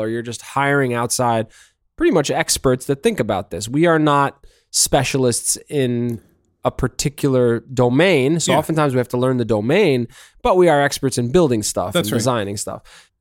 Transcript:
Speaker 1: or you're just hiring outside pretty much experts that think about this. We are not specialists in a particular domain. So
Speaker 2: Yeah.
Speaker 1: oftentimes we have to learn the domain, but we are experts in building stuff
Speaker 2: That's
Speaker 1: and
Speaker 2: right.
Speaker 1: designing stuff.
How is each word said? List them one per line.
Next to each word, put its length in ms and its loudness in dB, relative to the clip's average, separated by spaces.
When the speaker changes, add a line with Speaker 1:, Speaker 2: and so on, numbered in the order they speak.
Speaker 1:
or 80 -4
you're 140 -6
just 200 -14
hiring 520 -2
outside 520 -2
pretty 160 2
much 180 0
experts 560 -2
that 160 -2
think 180 0
about 300 -4
this. 180 -8
We 180 0
are 120 4
not 460 0
specialists 880 0
in 520 -2
a 60 0
particular 880 0
domain. 680 2
So 120 0
Speaker 2:
Yeah. 60 4
Speaker 1:
oftentimes 360 0
we 40 0
have 100 -2
to 100 -4
learn 180 0
the 80 0
domain, 640 2
but 140 2
we 120 6
are 140 4
experts 340 -2
in 140 -2
building 320 2
stuff 300 -4
Speaker 2:
That's 160 -2
Speaker 1:
and 40 -4
Speaker 2:
right. 60 0
Speaker 1:
designing 380 -2
stuff. 260 -10